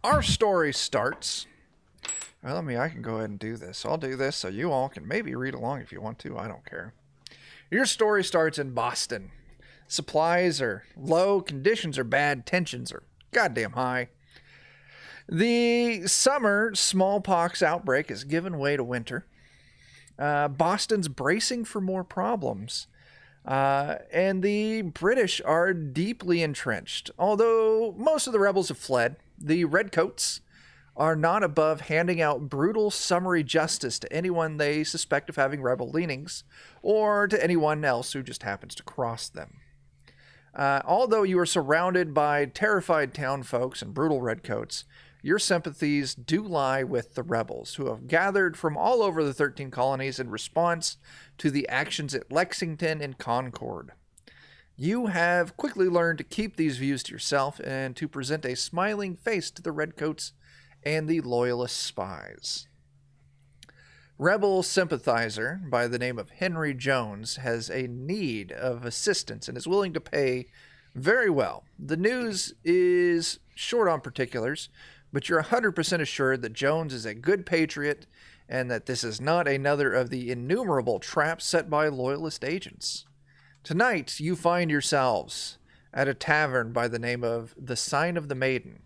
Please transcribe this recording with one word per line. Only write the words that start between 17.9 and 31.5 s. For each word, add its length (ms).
has 140
given 340
way 200
to 60
winter. 420
Uh, 300
Boston's 640
bracing 560
for 160
more 240
problems. 840
Uh, 500
and 300
the 380
British 600
are 320
deeply 680
entrenched. 800
Although 760
most 300
of 60
the 60
rebels 300
have 80
fled, 400
the 240
Redcoats 760
are 200
not 280
above 380